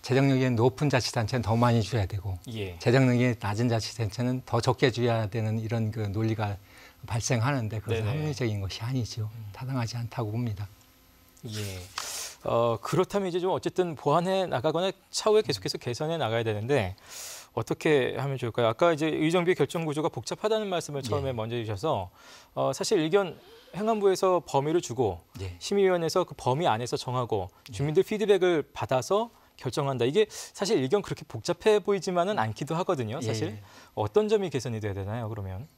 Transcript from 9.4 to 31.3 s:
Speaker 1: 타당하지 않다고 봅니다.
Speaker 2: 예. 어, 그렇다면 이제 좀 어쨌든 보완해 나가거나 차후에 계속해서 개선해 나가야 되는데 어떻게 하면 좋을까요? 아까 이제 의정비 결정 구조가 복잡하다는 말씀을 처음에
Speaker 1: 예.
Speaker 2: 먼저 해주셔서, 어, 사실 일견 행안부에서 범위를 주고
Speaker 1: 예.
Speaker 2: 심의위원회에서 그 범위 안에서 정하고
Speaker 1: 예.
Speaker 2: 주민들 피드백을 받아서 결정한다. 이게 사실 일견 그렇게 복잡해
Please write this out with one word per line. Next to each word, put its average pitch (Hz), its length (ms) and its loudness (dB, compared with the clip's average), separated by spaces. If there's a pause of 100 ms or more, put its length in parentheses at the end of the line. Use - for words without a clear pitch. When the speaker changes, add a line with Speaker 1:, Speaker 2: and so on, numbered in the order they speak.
Speaker 1:
타당하지 127 460 -6
않다고 117 340 -6
봅니다. 107 360 -4 (800)
Speaker 2:
예. 104 340 -8 (640)
어, 117 380 2
그렇다면 185 460 0
이제 175 140 -2
좀 185 100 2
어쨌든 165 440 0
보완해 175 500 2
나가거나 156 460 0 (200)
차후에 214 300 4
계속해서 - 360 -4
개선해 156 400 -4
나가야 117 260 0
되는데 110 520 0 (580)
어떻게 139 640 2
하면 135 220 -4
좋을까요? 120 300 0
아까 170 260 4
이제 151 140 0
의정비 165 480 2
결정 165 280 0
구조가 156 260 -2
복잡하다는 214 580 -2
말씀을 156 340 -4
처음에 139 280 -2
Speaker 1:
예. 131 40 -2
Speaker 2:
먼저 117 240 -4
해주셔서, 107 540 -2 (420)
어, 135 180 0
사실 196 280 2
일견 170 380 2 (380)
행안부에서 190 720 2
범위를 151 340 2
주고 104 380 -2 (220)
Speaker 1:
예. 90 180 -10
Speaker 2:
심의위원회에서 180 640 2
그 - 140 -6
범위 143 300 0
안에서 117 280 0
정하고 113 540 -2 (200)
Speaker 1:
예. 127 40 -14
Speaker 2:
주민들 151 300 2
피드백을 190 680 2
받아서 190 580 0 (260)
결정한다. 131 480 -2
이게 202 240 4
사실 - 480 -2
일견 143 240 2
그렇게 - 260 -8
복잡해 208 520 2